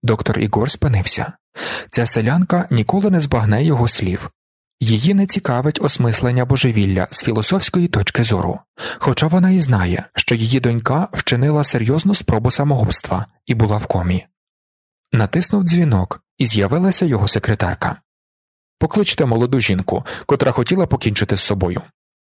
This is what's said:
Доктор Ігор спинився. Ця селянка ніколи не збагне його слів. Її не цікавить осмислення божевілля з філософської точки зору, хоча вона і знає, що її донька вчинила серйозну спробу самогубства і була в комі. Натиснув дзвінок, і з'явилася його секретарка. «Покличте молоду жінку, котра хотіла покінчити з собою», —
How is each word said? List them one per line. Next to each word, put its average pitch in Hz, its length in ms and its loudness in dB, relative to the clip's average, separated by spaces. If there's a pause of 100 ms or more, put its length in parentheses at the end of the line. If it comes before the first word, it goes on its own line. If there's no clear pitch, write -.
Доктор 110 360 -2
Ігор 110 320 0
спинився. - 600 -2 (580)
Ця 117 160 0
селянка 175 640 0
ніколи 190 400 0
не 175 100 2
збагне 117 440 2
його 123 240 2
слів. - 420 -4 (500)
Її 113 340 2
не 196 120 4
цікавить 143 560 -2
осмислення 123 640 0
божевілля 107 680 2
з - 120 0
філософської 175 640 0
точки 113 360 0
зору, 104 360 -2 (380)
хоча 143 280 0
вона 180 240 4
і 185 80 4
знає, 98 460 0 (120)
що - 180 -2
її 117 260 0
донька 127 520 0
вчинила 147 520 0
серйозну 139 500 0
спробу 117 360 0
самогубства 110 760 0 (200)
і 123 80 0
була 107 220 0
в 104 100 -4
комі. 90 400 -2 (880)
Натиснув 165 500 0
дзвінок, 165 580 0 (180)
і - 80 2
з'явилася 143 600 2
його 110 220 0
секретарка. - 720 -2 (760)
«Покличте 165 460 0
молоду 120 360 2
жінку, 95 440 -2 (220)
котра 135 260 2
хотіла 175 340 0
покінчити 104 500 0
з - 40 -2
собою», — 90 420 0 (420)